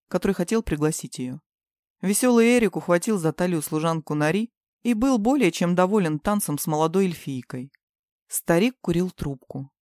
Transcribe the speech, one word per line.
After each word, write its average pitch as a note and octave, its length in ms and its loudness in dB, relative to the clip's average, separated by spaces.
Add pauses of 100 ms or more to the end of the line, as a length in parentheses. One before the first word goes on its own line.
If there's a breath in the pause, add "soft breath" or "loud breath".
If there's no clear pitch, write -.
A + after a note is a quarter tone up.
который G3 240 0
хотел A3 300 0
пригласить D3+ 560 -4
её. B2+ 220 -8 (600)
Весёлый A#3 560 4
Эрик A3+ 200 2
ухватил F3 420 0
за D#3+ 160 0
талию F3 260 -2
служанку D#3 540 -4
Нари D#3+ 360 0 (320)
и A#3 120 0
был B3+ 240 2
более A3 340 2
чем F3 220 0
доволен F#3 460 2
танцем G3+ 360 -2
с - 100 -6
молодой D#3+ 380 0
эльфийкой. C3+ 680 -8 (580)
Старик F3+ 520 0
курил F3+ 300 -2
трубку C#3 600 -12 (120)